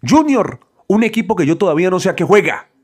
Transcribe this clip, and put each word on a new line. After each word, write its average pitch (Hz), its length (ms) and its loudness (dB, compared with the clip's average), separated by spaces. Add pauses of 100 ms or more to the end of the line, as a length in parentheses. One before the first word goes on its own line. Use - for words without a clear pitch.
Junior, 277 520 2 (280)
un 220 160 0
equipo 220 320 -2
que 165 100 0
yo 160 120 0
todavía 180 320 0
no 185 100 -2
sé 190 100 -2
a 170 60 -4
qué 170 100 -2
juega. 165 440 0 (140)